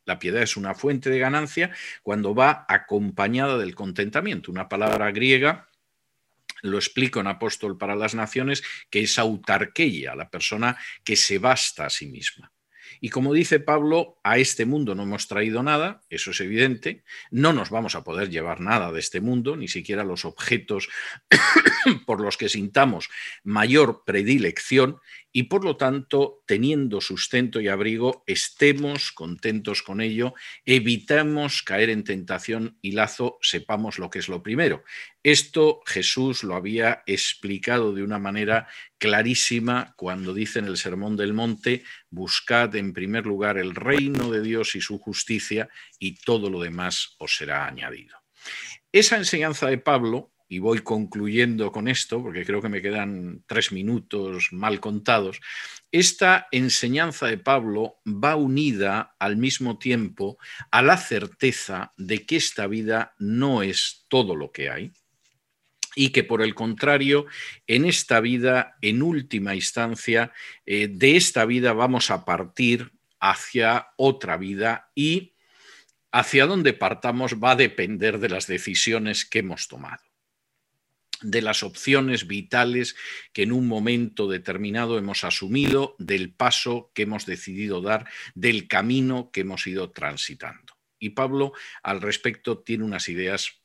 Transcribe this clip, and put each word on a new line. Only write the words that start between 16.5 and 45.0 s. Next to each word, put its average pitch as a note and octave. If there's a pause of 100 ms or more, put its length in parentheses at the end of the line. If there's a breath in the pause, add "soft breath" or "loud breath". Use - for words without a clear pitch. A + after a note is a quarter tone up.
no C#3+
nos G2+
vamos A2
a E2
poder G2+
llevar E2
nada F#2
de D#2+
este F2+
mundo, B2
ni A2+
siquiera G2+
los F2+
objetos G2 (420 loud breath)
<coughs> -
por G#2+
los G2+
que G#2+
sintamos G2+ (320 loud breath)
mayor A2+
predilección, A#2+ (340 loud breath)
y B2
por G3
lo D#3+
tanto, C#3
teniendo B2
sustento A#2
y G#2
abrigo, A2
estemos C#3+
contentos G#2
con G2
ello, A2+ (320 loud breath)
evitemos C#3
caer G#2+
en G#2+
tentación G2+
y G2
lazo, G#2+
sepamos G#2+
lo F2+
que F#2
es -
lo F2+
primero. A2 (400 loud breath)
Esto D3+
Jesús C3
lo F#2
había A2
explicado G2+
de G2
una G#2
manera G#2+ (300 loud breath)
clarísima A#2
cuando F#2
dice G#2+
en G#2
el F#2
Sermón G2
del G#2
Monte, A#2 (260 loud breath)
"Buscad G#2+
en G2
primer G#2
lugar G2+
el F#2
reino C3+
de A2
Dios A2
y G2
su G2+
justicia, G#2+ (300 loud breath)